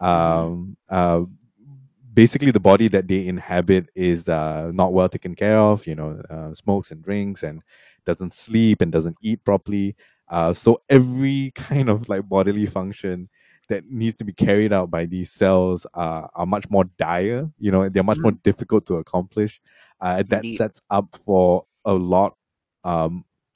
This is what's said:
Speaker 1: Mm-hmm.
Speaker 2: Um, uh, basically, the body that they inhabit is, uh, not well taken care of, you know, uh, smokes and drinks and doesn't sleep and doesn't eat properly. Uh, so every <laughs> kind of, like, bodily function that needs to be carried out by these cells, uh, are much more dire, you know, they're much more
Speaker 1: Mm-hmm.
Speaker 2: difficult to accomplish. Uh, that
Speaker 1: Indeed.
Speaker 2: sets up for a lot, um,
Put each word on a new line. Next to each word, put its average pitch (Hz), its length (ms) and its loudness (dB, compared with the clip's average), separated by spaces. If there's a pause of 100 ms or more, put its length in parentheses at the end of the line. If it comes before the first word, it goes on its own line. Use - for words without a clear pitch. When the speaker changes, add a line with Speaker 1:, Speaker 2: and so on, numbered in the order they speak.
Speaker 1:
Mm-hmm. 90 60 -4
Speaker 2:
Um, 85 680 0 (140)
uh, 87 320 0 (920)
basically, 131 360 4
the 107 100 2
body 101 280 6
that 92 200 0
they 95 180 -2
inhabit 90 680 0
is, 87 340 -2
uh, 78 440 -4
not 90 200 0
well 92 160 2
taken 87 260 -10
care 107 240 0
of, 107 280 2
you 80 80 -8
know, 78 260 -10 (100)
uh, 160 240 -14
smokes 202 360 -4
and 156 120 -20
drinks 101 400 -8
and 78 200 -12 (420)
doesn't 87 300 -6
sleep 113 460 0
and 82 120 0
doesn't 82 280 -2
eat 110 240 -6
properly. 101 520 -2 (320)
Uh, 85 240 -2
so 113 360 2
every 135 640 2
<laughs> - 40 -20
kind 139 340 -2
of, 110 200 -2
like, 101 200 -6
bodily 98 380 0
function 95 640 -8 (400)
that 98 220 -6
needs 113 260 -4
to 110 80 -12
be 101 80 -8
carried 104 400 2
out 90 180 0
by 85 140 -4
these 90 280 -8
cells, 92 640 2
uh, 82 400 -6
are 87 120 -4
much 101 240 -4
more 98 140 4 (140)
dire, 101 600 -2
you 104 140 0
know, 95 160 2
they're 95 160 0
much 101 140 0
more 107 140 2
Speaker 1:
Mm-hmm. - 120 -10
Speaker 2:
difficult 107 420 0
to 90 100 -2
accomplish. 95 640 -4 (400)
Uh, 92 280 -2
that 110 160 -2
Speaker 1:
Indeed. 113 120 -10
Speaker 2:
sets 107 240 -4 (100)
up 101 260 -4
for 92 480 2 (200)
a 104 80 -2
lot, 92 440 0 (480)
um, 85 400 -4 (320)